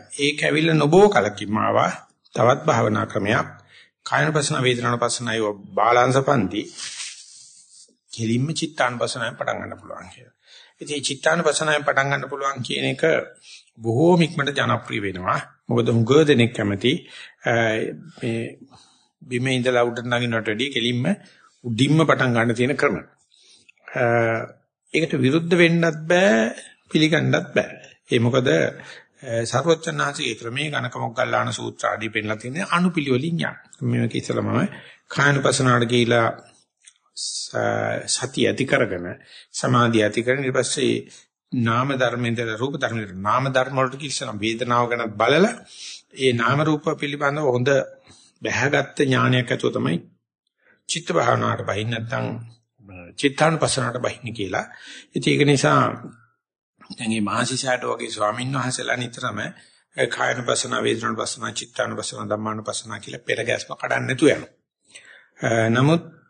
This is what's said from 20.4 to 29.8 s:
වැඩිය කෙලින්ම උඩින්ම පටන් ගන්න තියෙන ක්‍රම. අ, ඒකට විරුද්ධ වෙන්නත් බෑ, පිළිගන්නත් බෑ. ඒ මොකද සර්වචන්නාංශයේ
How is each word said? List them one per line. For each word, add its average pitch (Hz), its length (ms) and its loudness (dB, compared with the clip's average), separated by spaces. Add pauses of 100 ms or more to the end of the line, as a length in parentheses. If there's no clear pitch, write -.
වැඩිය 113 280 -2
කෙලින්ම 120 340 0 (600)
උඩින්ම 135 340 4
පටන් 131 340 4
ගන්න 117 220 2
තියෙන 127 220 0
ක්‍රම. - 200 2 (920)
අ, 135 140 -2 (920)
ඒකට 156 220 0
විරුද්ධ 165 380 2
වෙන්නත් 170 300 6 (200)
බෑ, 202 500 4 (300)
පිළිගන්නත් 151 500 4 (160)
බෑ. - 220 0 (300)
ඒ 127 160 0
මොකද 120 300 2 (960)
සර්වචන්නාංශයේ 147 920 -2